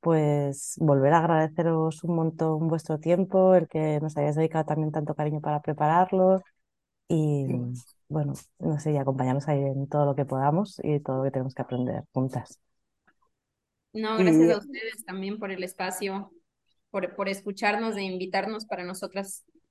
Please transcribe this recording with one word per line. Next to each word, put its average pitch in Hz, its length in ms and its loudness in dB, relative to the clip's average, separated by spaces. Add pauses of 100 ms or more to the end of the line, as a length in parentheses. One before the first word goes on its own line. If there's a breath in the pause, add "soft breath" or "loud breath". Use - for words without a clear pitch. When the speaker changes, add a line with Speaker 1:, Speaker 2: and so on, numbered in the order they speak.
Speaker 1:
pues 147 760 0
volver 143 340 4
a 170 60 6
agradeceros 160 840 0
un 170 120 0
montón 160 520 0
vuestro 156 320 -2
tiempo, 185 560 4
el 175 140 4
que 156 320 -2
nos 151 160 -6
hayáis 147 180 0
dedicado 160 300 0
también 156 260 -2
tanto 151 240 -4
cariño 151 240 -2
para 151 220 -4
prepararlo 185 800 2 (680)
y, 151 400 0
Speaker 2:
Sí. 123 360 -6 (260)
Speaker 1:
bueno, 147 240 -4 (260)
no 156 180 -2
sé, 151 140 -2
y 147 60 2
acompañarnos 135 500 0
ahí 143 140 2
en 139 260 -2
todo 147 180 2
lo 139 100 2
que 143 100 0
podamos 143 580 0
y 147 160 0
todo 131 200 -4
lo 131 40 -2
que 135 80 -2
tenemos 131 240 -4
que - 60 -8
aprender 123 420 -4 (100)
juntas. 131 460 -4 (1300)
Speaker 3:
No, 220 240 -2
gracias 165 320 8
Speaker 2:
Y - 20 6
Speaker 3:
a - 60 4
ustedes - 480 -12
también 190 340 -8
por 202 120 -8
el 185 120 -8
espacio, 190 680 -6 (600)
por, 185 240 -4
por 196 140 -4
escucharnos 208 680 -2
e 196 80 -4
invitarnos. 190 640 -4
Para 185 180 -8
nosotras, 190 640 -10 (260)